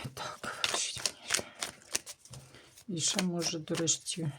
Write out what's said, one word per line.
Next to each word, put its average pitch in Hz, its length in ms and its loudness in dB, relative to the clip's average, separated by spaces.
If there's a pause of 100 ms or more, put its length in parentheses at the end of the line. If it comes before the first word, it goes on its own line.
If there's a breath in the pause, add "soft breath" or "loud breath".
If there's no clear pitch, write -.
(140 loud breath)
так, - 280 -6
покажіть - 720 0
мені - 140 -16
ще. - 160 4 (1400 loud breath)
І 175 120 0
ще, 185 240 4
може, 170 360 2
до 160 160 -2
речі, 160 640 0